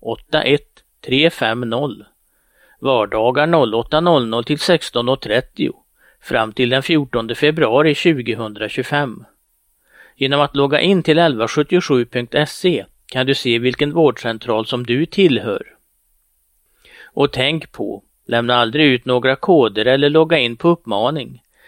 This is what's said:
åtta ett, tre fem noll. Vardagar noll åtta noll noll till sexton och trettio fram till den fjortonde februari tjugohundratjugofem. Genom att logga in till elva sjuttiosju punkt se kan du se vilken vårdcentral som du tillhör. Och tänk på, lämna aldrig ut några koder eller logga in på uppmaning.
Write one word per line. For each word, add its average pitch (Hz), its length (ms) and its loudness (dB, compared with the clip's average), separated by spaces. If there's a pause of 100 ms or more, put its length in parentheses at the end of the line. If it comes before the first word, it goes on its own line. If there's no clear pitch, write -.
åtta - 420 -4
ett, - 420 -2 (220)
tre 143 240 2
fem 117 300 -4
noll. 123 440 -6 (760)
Vardagar 123 680 0
noll 147 280 2
åtta 117 260 0
noll 160 260 2
noll 113 180 -4
till 147 140 -4
sexton 123 500 -2
och 131 120 -2
trettio 123 520 -4 (480)
fram 113 320 -2
till 123 160 0
den 131 140 0
fjortonde 123 520 -2
februari 151 600 2
tjugohundratjugofem. 117 1300 -4 (920)
Genom 135 240 0
att 147 160 -2
logga 139 240 4
in 185 220 2
till 156 160 2
elva 127 300 2
sjuttiosju 147 560 0
punkt 120 300 -6 (140)
se 147 360 -2 (220)
kan 131 200 -4
du 135 80 0
se 117 240 -2
vilken 127 340 -2
vårdcentral 120 720 -2
som 120 200 -6
du 131 200 0
tillhör. 117 600 0 (1400)
Och - 280 -2
tänk 147 400 -4
på, 101 300 -10 (240)
lämna 117 280 0
aldrig 120 320 2
ut 127 180 2
några 127 320 0
koder 110 500 2
eller 139 240 4
logga 160 280 4
in 120 180 -2
på 165 120 0
uppmaning. 127 760 -4 (260)